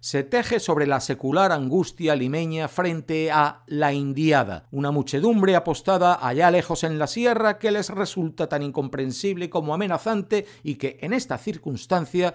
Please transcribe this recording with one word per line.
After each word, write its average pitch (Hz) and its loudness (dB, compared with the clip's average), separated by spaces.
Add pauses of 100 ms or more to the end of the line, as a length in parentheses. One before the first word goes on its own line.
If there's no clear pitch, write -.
se 139 -2
teje - 0
sobre 151 0
la 139 2
secular 151 0
angustia 151 0
limeña 156 -2
frente 160 -2
a 147 2
la 147 0
indiada, 139 0
una 143 -2
muchedumbre 185 2
apostada 175 2
allá 151 4
lejos 170 0
en 160 -2
la 151 0
sierra 226 0
que 214 0
les 208 -2
resulta 170 -4
tan 143 -2
incomprensible 139 -4
como 151 -2
amenazante 202 -2 (160)
y 147 -6
que 135 -6
en 160 -4
esta 233 -2
circunstancia 170 -2